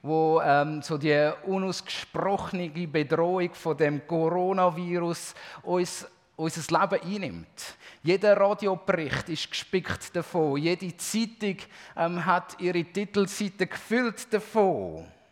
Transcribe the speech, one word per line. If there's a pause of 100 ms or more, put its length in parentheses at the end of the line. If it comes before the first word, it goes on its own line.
wo,
ähm,
so
die (140)
unausgesprochene
Bedrohung
von
dem
Coronavirus (280)
uns, (280)
unser
Leben
einnimmt. (260)
Jeder
Radiobericht
ist
gespickt
davon.
Jede
Zeitung, (360)
ähm,
hat
ihre
Titelseite
gefüllt
davon. (260)